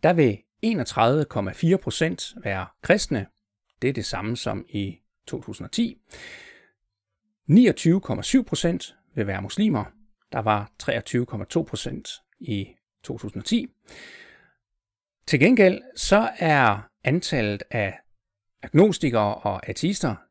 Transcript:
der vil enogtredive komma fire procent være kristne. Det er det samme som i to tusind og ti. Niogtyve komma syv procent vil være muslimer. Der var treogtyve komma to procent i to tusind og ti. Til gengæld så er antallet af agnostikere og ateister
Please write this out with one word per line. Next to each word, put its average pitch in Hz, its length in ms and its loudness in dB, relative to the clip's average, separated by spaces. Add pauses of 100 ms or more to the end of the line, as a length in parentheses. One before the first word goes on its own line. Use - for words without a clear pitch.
der 160 100 4
vil 135 260 4 (240)
enogtredive 147 640 2
komma 98 280 -6
fire 175 260 2
procent - 560 -4 (100)
være 95 220 -4 (160)
kristne. 139 440 0 (560)
Det 123 60 0
er 139 60 -2
det 113 100 -6
samme 104 320 -6
som 107 320 -6
i 98 300 -6 (280)
to - 160 -10
tusind - 220 -14
og - 80 -16
ti. - 260 -2 (1500)
Niogtyve 185 540 6
komma - 220 -6
syv 254 220 2
procent - 520 -4 (180)
vil 110 120 -2
være 95 160 -6
muslimer. 135 420 0 (480)
Der - 60 -4
var 107 400 0
treogtyve - 480 -4
komma 101 180 -8
to - 240 -2
procent - 400 -10 (320)
i 101 280 -6 (340)
to 123 160 -10
tusind 98 240 -10
og - 40 -10
ti. 233 200 -2 (1600)
Til 135 140 2
gengæld 190 400 6 (160)
så 220 420 2
er 127 500 2 (160)
antallet 127 680 -2
af 101 280 -4 (640)
agnostikere 127 720 4
og - 340 -6
ateister 156 460 -2 (160)